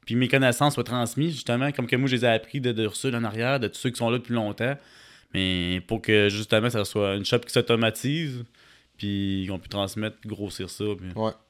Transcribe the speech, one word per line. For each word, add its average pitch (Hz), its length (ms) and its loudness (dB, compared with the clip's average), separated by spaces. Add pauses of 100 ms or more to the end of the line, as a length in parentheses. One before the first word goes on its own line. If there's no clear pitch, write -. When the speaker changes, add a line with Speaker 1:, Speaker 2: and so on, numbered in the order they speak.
Speaker 1:
puis 113 100 -2
mes 123 120 4
connaissances 135 460 4
soient 123 100 -2
transmises, 123 500 -2
justement, 127 380 -2
comme 127 160 -4
que - 80 2
moi, 131 140 2
je 127 60 2
les 117 100 2
ai 120 40 6
appris 113 300 0
de, 123 120 0
de 110 120 0
Ursule 117 320 -2
en 117 80 -2
arrière, 117 360 0
de 113 80 0
tous - 120 -6
ceux 127 120 -2
qui - 60 -10
sont 117 120 0
là 123 80 2
depuis 120 160 -4
longtemps, 113 420 -2 (580)
mais 90 540 0
pour 113 140 -2
que, 104 280 6
justement, 107 420 2
ça 110 140 0
soit 101 300 0
une 101 100 -4
shop 123 140 2
qui - 140 -8
s'automatise, 123 880 0 (540)
puis 98 500 -2
qu'on 95 120 -6
puisse - 100 -16
transmettre, 101 560 -4
grossir 101 440 -8
ça, - 140 -8 (160)
puis 92 160 -12
Speaker 2:
Ouais. 110 160 -2 (180)